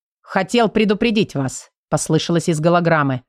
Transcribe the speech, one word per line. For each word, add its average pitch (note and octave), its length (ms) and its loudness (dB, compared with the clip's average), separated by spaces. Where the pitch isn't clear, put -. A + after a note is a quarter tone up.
хотел G#3+ 480 0
предупредить G#3+ 680 0
вас», C3+ 360 -6
послышалось D#3+ 600 0
из D#3 100 -2
голограммы. D#3+ 680 0